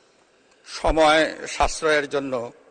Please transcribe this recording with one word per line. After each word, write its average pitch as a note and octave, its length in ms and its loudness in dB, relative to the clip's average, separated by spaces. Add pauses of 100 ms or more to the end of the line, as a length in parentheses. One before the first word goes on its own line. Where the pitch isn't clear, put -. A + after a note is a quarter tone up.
(680)
সময় D#3 800 2
সাশ্রয়ের D3 600 -2
জন্য B2+ 440 -6 (180)